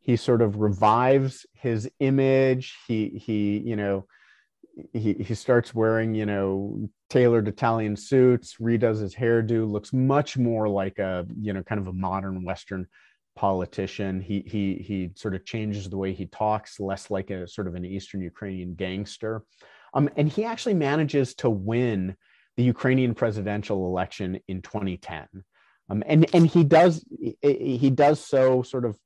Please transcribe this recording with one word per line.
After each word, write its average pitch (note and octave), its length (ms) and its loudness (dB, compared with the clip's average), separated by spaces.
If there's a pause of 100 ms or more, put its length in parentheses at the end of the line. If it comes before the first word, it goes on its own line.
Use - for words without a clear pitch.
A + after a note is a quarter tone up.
He A#2+ 160 2
sort A#2 260 2
of G#2 140 2
revives A2+ 960 2
his A2+ 360 -4 (120)
image. C3+ 760 2 (120)
He, A2 220 -2
he, G#2 480 -2
you A2+ 180 -4
know, G2+ 300 -2 (880)
he, A2 200 0
he G2+ 220 -4
starts A#2+ 400 2
wearing, A2+ 400 2
you G#2+ 120 -2
know, G2+ 640 -2 (220)
tailored A#2 360 4
Italian G#2+ 480 -2
suits, B2+ 640 2
redoes A2+ 420 0
his G2 140 -8
hairdo, A2+ 560 0
looks G#2 220 -6
much C3+ 460 0
more A2+ 280 0
like G2 320 -2
a, F#2 280 -4 (120)
you G#2 140 -6
know, F#2+ 100 -4
kind G#2 160 -4
of F#2+ 100 -6
a F#2 40 -10
modern F#2+ 500 -6
Western F#2 440 -8 (500)
politician. F#2+ 840 -4
He, G2 240 -4
he, G2 300 -4
he F#2 380 -6
sort G2+ 200 -8
of F#2 100 -10
changes G#2 460 -6
the G2 80 -8
way F#2+ 160 -4
he F#2+ 100 -8
talks, G#2+ 560 -4
less F#2+ 300 -8
like F#2+ 180 -6
a F2+ 180 -8
sort F#2+ 220 -8
of E2+ 60 -10
an F2+ 100 -8
Eastern F#2+ 380 -10
Ukrainian F2+ 520 -10
gangster. G2+ 680 -8 (480)
Um, C#3+ 240 2
and D#3 100 2
he G3+ 200 -2
actually A3+ 280 -4
manages D3 600 0
to C3 160 0
win G#2 680 -2 (400)
the B2 80 2
Ukrainian B2+ 500 2
presidential G#2 720 -2
election F2+ 640 -4
in F#2 140 -8
twenty G2 340 -6
ten. D#2 320 -14 (640)
Um, G#2 160 -2
and, D#3+ 280 4
and E3+ 120 8
he E3 180 6
does, E3 400 6 (160)
he, C3+ 560 -2
he C3+ 140 4
does D3 340 4
so C3 380 4
sort B2 240 -4
of G#2+ 200 -4